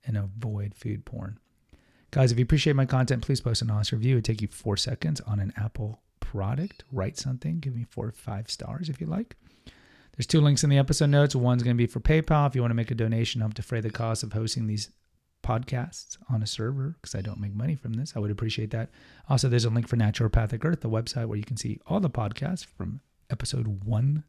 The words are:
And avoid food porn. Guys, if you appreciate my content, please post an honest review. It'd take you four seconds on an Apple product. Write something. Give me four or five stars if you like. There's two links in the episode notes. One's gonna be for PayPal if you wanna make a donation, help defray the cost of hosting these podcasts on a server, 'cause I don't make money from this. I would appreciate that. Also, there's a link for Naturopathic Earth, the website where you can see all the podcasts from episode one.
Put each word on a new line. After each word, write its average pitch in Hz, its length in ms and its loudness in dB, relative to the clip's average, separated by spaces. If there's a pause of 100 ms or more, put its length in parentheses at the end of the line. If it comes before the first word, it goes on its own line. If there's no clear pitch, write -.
And 113 120 -2
avoid 104 580 -4
food - 300 -6
porn. 107 340 -10 (720)
Guys, 131 220 6
if 117 60 2
you 127 40 6
appreciate 147 320 4
my 135 120 4
content, 127 360 2
please 135 180 0
post 117 220 0
an 117 80 0
honest 104 220 0
review. 120 220 2
It'd 113 100 2
take 107 180 0
you 104 60 -2
four - 280 -4
seconds 135 440 -2
on 104 180 -2
an 98 180 -2
Apple 107 460 -6 (160)
product. 113 720 -4
Write 113 280 -4
something. 147 420 -4
Give 135 160 -4
me 117 80 -4
four - 220 -8
or 107 60 -6
five 107 380 -8
stars - 380 -8
if 143 120 -6
you 165 60 -6
like. 180 300 -6 (800)
There's 123 100 -4
two 160 140 4
links 147 240 6
in 143 60 4
the 139 80 6
episode 143 320 4
notes. 143 260 6
One's 123 260 4
gonna 120 140 2
be 120 100 4
for 120 140 -4
PayPal 156 480 4
if 131 80 -2
you 123 60 2
wanna 117 120 0
make 117 160 0
a 120 60 -2
donation, 113 440 0
help 110 140 -2
defray 113 260 -4
the 113 100 -2
cost 113 340 -2
of 107 80 -10
hosting 110 340 -2
these 107 240 -4 (540)
podcasts 123 720 -4 (120)
on 113 140 0
a 107 40 -4
server, 135 540 -4
'cause - 140 -14
I 101 60 -4
don't 101 200 -8
make 101 140 -4
money 135 220 -2
from 117 160 -8
this. 123 240 -6
I - 20 -4
would 104 140 -2
appreciate 110 380 -4
that. 113 200 -6 (380)
Also, 135 200 4
there's 117 160 4
a 117 60 2
link 113 160 2
for 123 100 0
Naturopathic 110 680 2
Earth, 170 160 2
the - 80 -4
website 113 400 -2
where 107 100 -4
you 104 60 -4
can 117 120 -6
see - 300 -6
all 185 140 0
the 170 100 2
podcasts 127 540 -4
from 98 360 -8 (300)
episode 107 540 -4
one. 131 440 0